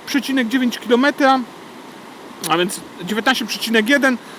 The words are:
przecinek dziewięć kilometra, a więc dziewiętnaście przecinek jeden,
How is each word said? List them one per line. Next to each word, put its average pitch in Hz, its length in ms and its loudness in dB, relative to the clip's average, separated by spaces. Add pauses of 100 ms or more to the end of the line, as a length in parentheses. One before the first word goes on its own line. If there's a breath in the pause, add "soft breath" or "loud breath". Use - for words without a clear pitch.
przecinek 262 420 0
dziewięć 247 320 0
kilometra, 262 600 4 (1120)
a 165 80 2
więc 180 220 0 (240)
dziewiętnaście 220 420 0
przecinek 220 440 0
jeden, 269 280 4 (220 loud breath)